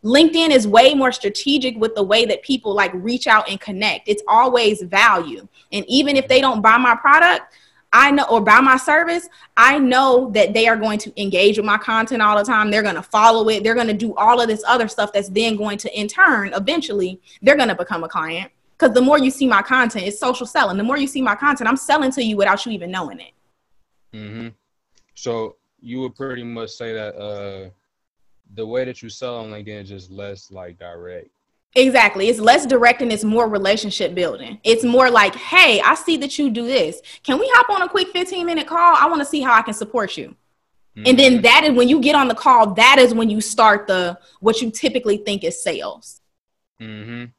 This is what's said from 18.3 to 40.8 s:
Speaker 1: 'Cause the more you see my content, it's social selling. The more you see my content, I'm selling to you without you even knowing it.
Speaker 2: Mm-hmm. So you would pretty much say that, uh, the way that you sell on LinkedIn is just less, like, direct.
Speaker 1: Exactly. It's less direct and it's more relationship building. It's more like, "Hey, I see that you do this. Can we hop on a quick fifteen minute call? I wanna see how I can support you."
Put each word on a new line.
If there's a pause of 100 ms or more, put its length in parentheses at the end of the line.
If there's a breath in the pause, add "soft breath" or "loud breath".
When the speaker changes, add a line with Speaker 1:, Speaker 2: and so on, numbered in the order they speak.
Speaker 1:
'Cause
the
more
you
see
my
content,
it's
social
selling.
The
more
you
see
my
content,
I'm
selling
to
you
without
you
even
knowing
it. (800)
Speaker 2:
Mm-hmm. (680)
So (240)
you
would
pretty
much
say
that,
uh, (840)
the
way
that
you
sell
on
LinkedIn
is
just
less,
like,
direct. (480)
Speaker 1:
Exactly.
It's
less
direct
and
it's
more
relationship
building.
It's
more
like,
"Hey,
I
see
that
you
do
this. (220 loud breath)
Can
we
hop
on
a
quick
fifteen
minute
call?
I
wanna
see
how
I
can
support
you." (600)